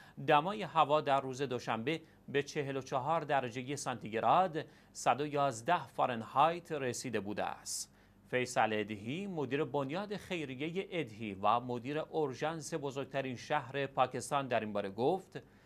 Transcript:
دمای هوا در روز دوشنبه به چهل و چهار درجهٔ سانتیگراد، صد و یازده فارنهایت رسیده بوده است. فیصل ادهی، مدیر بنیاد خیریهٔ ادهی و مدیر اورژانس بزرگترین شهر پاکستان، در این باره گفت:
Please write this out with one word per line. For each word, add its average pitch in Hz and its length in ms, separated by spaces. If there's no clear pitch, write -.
دمای 170 360
هوا 151 380
در 139 200
روز 131 200
دوشنبه 127 600
به 139 160
چهل 139 340
و 135 40
چهار 143 400
درجهٔ 131 540
سانتیگراد، 131 880
صد 127 280
و 151 60
یازده 139 600
فارنهایت 139 840
رسیده 127 480
بوده 98 240
است. - 520
فیصل 123 440
ادهی، 107 540
مدیر 147 360
بنیاد 147 520
خیریهٔ 160 760
ادهی 113 420
و 104 260
مدیر 123 400
اورژانس 151 840
بزرگترین 135 540
شهر 139 500
پاکستان، 135 640
در 120 120
این 107 140
باره 101 160
گفت: 135 520